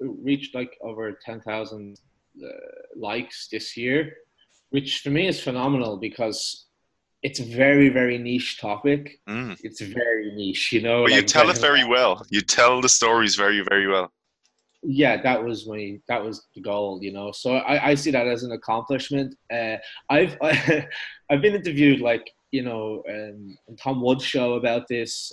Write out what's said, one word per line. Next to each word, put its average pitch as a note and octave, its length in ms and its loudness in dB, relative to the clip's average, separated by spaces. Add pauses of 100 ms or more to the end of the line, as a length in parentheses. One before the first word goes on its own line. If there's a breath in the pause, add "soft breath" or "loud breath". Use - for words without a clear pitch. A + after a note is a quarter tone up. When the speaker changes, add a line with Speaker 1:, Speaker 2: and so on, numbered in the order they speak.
Speaker 1:
it C3+ 100 -6 (120)
reached, C#3 320 -2
like, B2 280 -8
over A2 300 -8
ten A2+ 280 -14
thousand, G#2+ 580 -10 (460)
uh, B1 40 -14 (460)
likes A2+ 540 -10
this - 260 -10
year, C#3 380 -2 (580)
which C#3 300 -2
for - 80 -8
me E3 200 0
is D#3+ 120 -4
phenomenal B2+ 560 -2
because A2 720 -6 (560)
it's C#3 180 -6
a B2 40 -8
very, C3+ 440 6
very B2 300 2
niche B2 420 -4
topic. C#3+ 680 -2
Speaker 2:
Mm. A2 340 -8
Speaker 1:
It's - 180 -14
very A2 540 -4
niche, G2 380 -4
you A2 100 2
know, A#2 220 2
Speaker 2:
But A#2+ 80 6
you C3+ 60 6
Speaker 1:
like, C3 80 4
Speaker 2:
tell D#3 220 6
it - 80 2
Speaker 1:
Brehon A#2 40 -4
Speaker 2:
very C#3+ 240 4
Speaker 1:
law. A#2 60 -2
Speaker 2:
well. A#2+ 400 2
You G2+ 120 2
tell B2+ 400 4
the B2+ 60 4
stories A2+ 480 4
very, G2+ 300 2
very G2 220 2
well. F#2+ 240 0 (720)
Speaker 1:
Yeah, C3+ 400 2
that B2 200 2
was A2 240 -6
my, G#2 420 -10
that A#2+ 140 -2
was A2+ 320 -10
the - 60 -18
goal, G2+ 400 -4
you G2 120 -8
know. G2+ 200 -10
So B2+ 220 -2
I, C3+ 360 0
I D3 40 6
see C#3+ 160 0
that B2 160 2
as A#2+ 160 -2
an B2 100 -8
accomplishment. C3 840 -4 (140)
Uh, A2+ 260 -4 (340 loud breath)
I've, D#3 280 4
<laughs> - 920 -2
I've C#3+ 100 4
been G3+ 140 4
interviewed, D3 460 4
like, A#2 280 0 (220)
you C3 120 -2
know, A2 460 -6
um, G#2 480 -12 (120)
on A2+ 80 -20
Tom C3+ 260 -2
Wood's C3 220 2
show B2 300 0
about A#2+ 340 0
this. - 440 -6